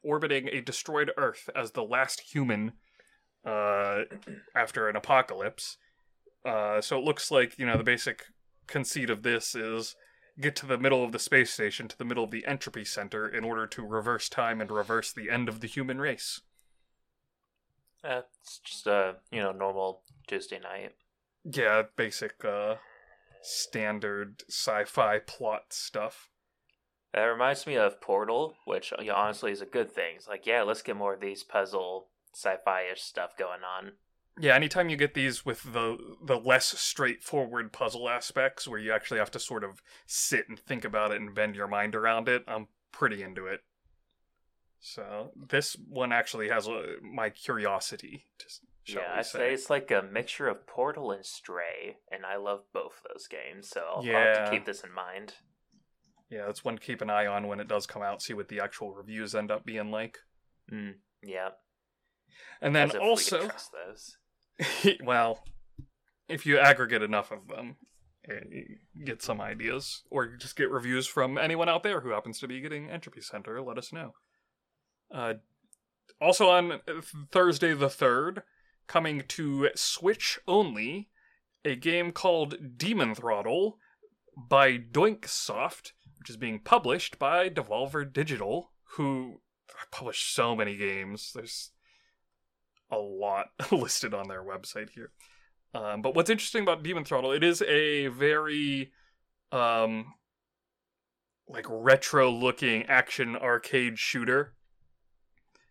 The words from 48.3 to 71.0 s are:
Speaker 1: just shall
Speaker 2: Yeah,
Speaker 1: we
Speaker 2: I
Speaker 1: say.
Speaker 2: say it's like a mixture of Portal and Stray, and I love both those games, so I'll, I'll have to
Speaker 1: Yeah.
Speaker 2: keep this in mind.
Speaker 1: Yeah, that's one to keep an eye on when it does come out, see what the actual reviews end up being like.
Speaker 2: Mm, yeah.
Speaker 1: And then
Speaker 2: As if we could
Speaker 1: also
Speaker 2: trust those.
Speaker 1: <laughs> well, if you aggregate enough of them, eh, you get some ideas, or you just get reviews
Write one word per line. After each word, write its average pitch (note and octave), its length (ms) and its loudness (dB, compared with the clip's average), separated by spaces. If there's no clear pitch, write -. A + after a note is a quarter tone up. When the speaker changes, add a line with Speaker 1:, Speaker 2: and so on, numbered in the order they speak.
Speaker 1:
just - 220 -18
shall G2+ 200 -8
Speaker 2:
Yeah, F2 120 -6
Speaker 1:
we F#2 60 -2
Speaker 2:
I - 20 2
Speaker 1:
say. B2+ 160 -6
Speaker 2:
say B2+ 160 2
it's C3+ 160 -4
like C#3 220 0
a G2+ 100 6
mixture A#2 460 -4
of - 180 -2
Portal C#3 460 -2
and G2 120 -8
Stray, F2+ 760 -10
and F#2+ 160 -10
I G2 100 -4
love G2+ 280 -4
both - 340 -8
those - 200 -14
games, E2 420 -14
so - 100 -6
I'll, E2+ 180 -6
I'll - 40 -6
have A2 320 4
to G#2+ 80 4
Speaker 1:
Yeah. G#2 80 -2
Speaker 2:
keep G#2+ 160 -2
this G2+ 160 -8
in F2+ 100 -16
mind. F#2 420 -10
Speaker 1:
Yeah, G#2+ 180 -8
that's G#2 180 -8
one A#2 120 -2
to G#2 60 -14
keep A#2 180 -8
an G#2+ 80 -4
eye G#2 180 4
on G2+ 200 -2
when G2+ 140 -6
it G#2+ 80 -10
does G#2 180 0
come G#2+ 160 -10
out, G2+ 180 -4
see - 140 -8
what G#2 140 -8
the G#2 120 -6
actual G2 320 -6
reviews G#2+ 420 -8
end G#2 160 -2
up G#2+ 140 -4
being G#2+ 260 -6
like. A2 280 -6
Speaker 2:
Mm, G#2 240 -8
yeah. F#2+ 280 -8
Speaker 1:
And D3 140 0
then D3+ 140 6
Speaker 2:
As - 60 -4
if G2+ 60 -2
we - 0 -
could G#3 80 2
Speaker 1:
also F3+ 400 2
Speaker 2:
trust - 220 -12
those. - 300 -18
Speaker 1:
<laughs> - 60 -14
well, A#2+ 400 4
if D#3 160 -6
you D3 140 6
aggregate C3 440 8
enough G#2 280 0
of - 180 -14
them, A#2+ 280 -12
eh, G#2 120 -10
you - 540 -18
get A#2+ 180 -10
some G#2+ 180 -4
ideas, A2+ 720 -6
or C3 160 0
you A#2 100 -12
just B2 200 -14
get C#3+ 140 2
reviews B2+ 360 -2